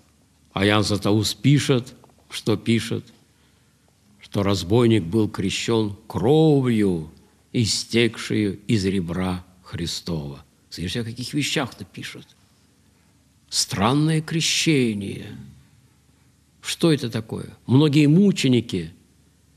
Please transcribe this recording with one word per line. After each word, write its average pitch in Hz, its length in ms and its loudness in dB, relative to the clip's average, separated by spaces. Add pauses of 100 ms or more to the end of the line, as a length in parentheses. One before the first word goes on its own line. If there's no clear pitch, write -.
(540)
А 95 100 0
Ян 104 180 6
Златоуст 101 540 0
пишет, 135 560 2 (380)
что - 260 -2
пишет, 110 480 -4 (1160)
что - 220 -4
разбойник 101 600 2
был 104 240 0
крещен 101 680 -2 (120)
кровью, 117 1040 2 (420)
истекшую 113 1120 -2
из 101 200 0
ребра 92 580 -4 (180)
Христова. 76 800 -8 (280)
Слышите, 90 320 -8
о - 20 -8
каких 117 300 -10
вещах-то 139 500 -4
пишут? - 420 -16 (1200)
Странное 147 720 0
крещение. 131 1040 -2 (1400)
Что - 300 0
это 127 180 -2
такое? 107 400 -8 (160)
Многие 147 400 6
мученики, 123 840 2 (640)